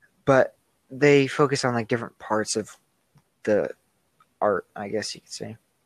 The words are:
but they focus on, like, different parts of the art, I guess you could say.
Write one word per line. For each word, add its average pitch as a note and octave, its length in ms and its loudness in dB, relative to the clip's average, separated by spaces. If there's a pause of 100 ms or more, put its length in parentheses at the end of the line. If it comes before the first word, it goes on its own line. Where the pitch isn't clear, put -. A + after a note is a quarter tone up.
(260)
but C3+ 300 2 (340)
they C#3 360 4
focus C#3 380 0
on, B2 100 0
like, A2+ 140 -4
different A#2 300 -4
parts - 380 -4
of G#2 200 -8 (680)
the G2+ 300 0 (640)
art, G2+ 260 -2 (100)
I G2+ 120 -10
guess G#2 260 -6
you - 80 -20
could - 100 -20
say. A2 240 -12 (300)